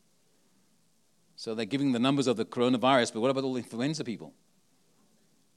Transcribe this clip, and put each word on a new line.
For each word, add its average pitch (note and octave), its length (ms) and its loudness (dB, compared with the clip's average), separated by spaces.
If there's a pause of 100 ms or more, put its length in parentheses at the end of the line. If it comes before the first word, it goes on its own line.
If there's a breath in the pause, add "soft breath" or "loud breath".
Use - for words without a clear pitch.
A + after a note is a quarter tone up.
(1400)
So A2+ 180 -8
they're A#2 80 -4
giving C3+ 300 0
the A#2 60 0
numbers C3+ 280 2
of A#2+ 80 2
the G#2+ 80 -2
coronavirus, B2 720 2
but A2 80 -4
what C3 100 2
about C3+ 140 -2
all C3 80 -4
the B2+ 80 -4
influenza A#2+ 420 -6
people? E2+ 300 -10 (1200)